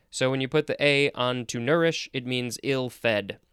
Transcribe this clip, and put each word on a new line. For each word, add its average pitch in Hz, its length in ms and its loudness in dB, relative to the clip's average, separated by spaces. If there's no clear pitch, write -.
So 131 180 0
when 131 120 0
you 135 60 -2
put 156 200 0
the - 160 -4
A 143 280 4
on 123 360 -2
to 127 120 -6
nourish, 160 540 0
it 123 140 -6
means 123 340 -4
ill-fed. 120 800 -2